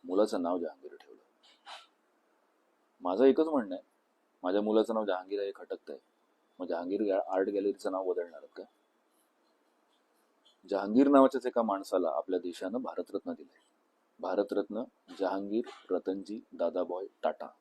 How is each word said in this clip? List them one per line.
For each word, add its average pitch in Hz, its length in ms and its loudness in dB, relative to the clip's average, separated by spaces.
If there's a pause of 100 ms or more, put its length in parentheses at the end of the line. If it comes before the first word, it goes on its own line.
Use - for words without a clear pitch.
मुलाचं 98 380 2
नाव 87 160 0
जहांगीर - 360 -10
ठेवलं. - 280 -20 (1800)
माझं 92 240 2
एकच 135 220 8
म्हणणं 110 280 -2
आहे, 92 80 -10 (600)
माझ्या 95 200 0
मुलाचं 107 320 2
नाव 110 100 0
जहांगीर 95 360 -4
आहे, 98 140 -4
खटकतंय, 85 440 -12 (600)
मग 90 80 -8
जहांगीर 87 360 -2
गा-, 95 300 0
आर्ट 98 160 2
गॅलरीचं 101 440 -2
नाव 92 200 -2
बदलणार 85 320 -6 (120)
का? 92 60 -14 (2000)
जहांगीर 107 380 4
नावाच्याच 135 380 6
एका 120 160 0
माणसाला 95 460 0
आपल्या 85 300 -2
देशानं 90 400 -6
भारतरत्न - 540 -6
दिलंय. - 260 -14 (600)
भारतरत्न 98 640 -2 (380)
जहांगीर 101 440 -2 (260)
रतनजी 95 500 -4 (120)
दादाभाई 85 540 -2 (160)
टाटा 80 240 -2 (140)